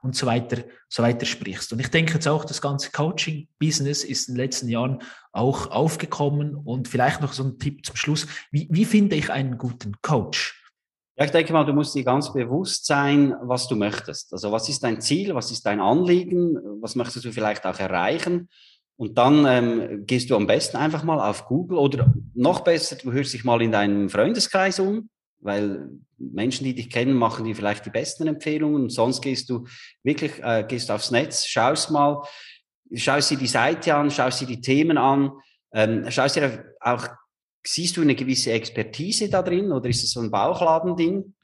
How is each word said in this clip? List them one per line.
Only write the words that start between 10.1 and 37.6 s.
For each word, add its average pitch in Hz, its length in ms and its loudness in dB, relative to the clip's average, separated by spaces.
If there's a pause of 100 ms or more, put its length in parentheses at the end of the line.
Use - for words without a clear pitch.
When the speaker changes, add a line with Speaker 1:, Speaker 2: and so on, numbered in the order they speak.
Speaker 2:
Ja, 147 100 2
ich 143 40 -4
denke 165 220 2
mal, 156 120 6
du 143 80 0
musst 147 220 0
dir 135 100 -2
ganz 135 280 2
bewusst 139 540 -2
sein, 143 560 4
was 123 260 -2
du 120 80 0
möchtest. 101 560 -4
Also 98 180 -4
was 113 180 -2
ist 139 140 -6
dein 113 180 -2
Ziel, 180 340 0
was 120 160 -4
ist 117 160 -10
dein 104 140 0
Anliegen, 175 760 4 (240)
was 113 160 -8
möchtest 120 280 -6
du 117 80 -8
vielleicht 104 340 -2
auch 92 120 -2
erreichen? 135 680 0 (480)
Und 113 220 -2
dann, 143 280 8
ähm, 117 600 2
gehst 123 240 0
du 123 60 4
am 101 100 2
besten 123 300 2
einfach 151 260 0
mal 160 180 0
auf 104 260 -2
Google 165 320 0
oder 139 340 6 (220)
noch 143 260 2
besser, 165 360 2
du 127 160 -6
hörst 131 200 -2
dich 113 120 -10
mal 120 180 4
in 113 100 2
deinem 101 380 2
Freundeskreis 190 680 2
um, 208 280 0 (320)
weil 101 480 -4 (300)
Menschen, 110 460 -4
die 127 100 -2
dich 117 140 -10
kennen, 127 260 0
machen 117 300 0
dir 110 120 -6
vielleicht 104 280 -2
die 101 60 -10
besten - 360 -4
Empfehlungen 151 560 0
und 117 80 -2
sonst 123 300 0
gehst 131 300 -4
du 120 160 -4 (360)
wirklich, 151 400 -2
äh, 113 260 0
gehst 120 220 -6
aufs 107 200 -4
Netz, - 360 0
schaust 147 440 2
mal, 147 320 2 (720)
schaust 139 360 2
dir 143 80 -2
die 131 80 -2
Seite 147 480 2
an, 147 160 2
schaust 127 300 0
dir 135 60 -6
die 120 140 -8
Themen 151 380 4
an, 139 340 4 (400)
ähm, 110 380 0
schaust 139 260 2
dir 139 440 -2
auch, 123 280 -2 (560)